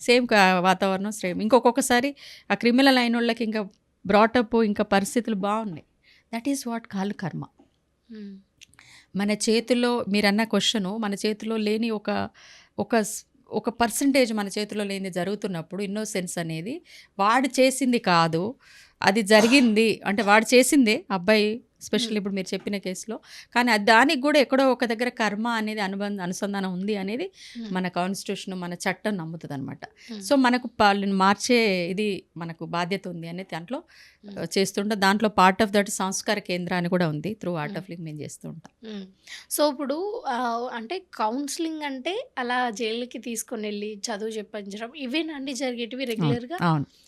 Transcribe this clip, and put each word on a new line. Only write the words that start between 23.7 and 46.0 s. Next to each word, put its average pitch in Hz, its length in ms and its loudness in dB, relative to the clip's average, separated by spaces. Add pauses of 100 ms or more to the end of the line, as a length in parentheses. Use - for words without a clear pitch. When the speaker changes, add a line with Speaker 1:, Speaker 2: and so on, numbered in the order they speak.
Speaker 1:
అది, 214 140 2
దానికి 247 360 6
కూడా 294 180 4
ఎక్కడో 269 340 4
ఒక 247 120 0
దగ్గర 233 240 -2
కర్మ 220 400 -2
అనేది 220 320 -4
అనుబంధ-, 196 400 -4
అనుసంధానం 190 520 -4
ఉంది 196 240 -4
అనేది 214 340 -6 (280)
Speaker 2:
మ్మ్. 220 160 -8
Speaker 1:
మన 185 140 -2
కాన్స్టిట్యూషన్, 185 640 -4
మన 175 180 -8
చట్టం 190 440 -4
నమ్ముతుంది 165 380 -10
అనమాట. 131 240 -10 (340)
Speaker 2:
మ్మ్. 208 80 -12
Speaker 1:
So 196 140 2
మనకు 247 360 2 (100)
వాళ్ళని 202 320 4
మార్చే 196 760 2
ఇది 190 360 -2 (140)
మనకు 165 280 -10
బాధ్యత 175 440 -4
ఉంది 170 200 -10
అనేది 180 240 -12
దాంట్లో, 175 260 -8
Speaker 2:
మ్మ్. - 600 -18
Speaker 1:
ఆ, 170 80 -6 (120)
చేస్తుంటే 202 360 0
దాంట్లో 196 340 2
part 190 380 4
of 196 80 -8
that 208 160 2
సంస్కార 196 480 -2
కేంద్ర 180 360 -4
అని 175 140 0
కూడా 180 200 2
ఉంది, 151 200 -4
through 208 280 -6
Art 147 120 -6
Speaker 2:
మ్మ్. 202 80 -8
Speaker 1:
of 170 60 -8
Living 170 220 -14
మేము 151 160 -12
చేస్తూ - 280 -14
ఉంటాం. 185 460 -16
Speaker 2:
మ్మ్. 196 120 -12 (440)
So 302 220 2
ఇప్పుడు, 311 560 -6
ఆ, 240 440 -4
అంటే 233 260 -8 (160)
కౌన్సిలింగ్ 294 680 -4
అంటే 311 460 -6 (100)
అలా 247 320 -2
జైలుకి 233 480 -6
తీసుకొని 220 440 -8
వెళ్ళి 208 340 -8
చదువు 214 340 -8
చెప్పించడం 214 640 -10
ఇవేనండి 285 560 -4
జరిగేటివి 247 520 -6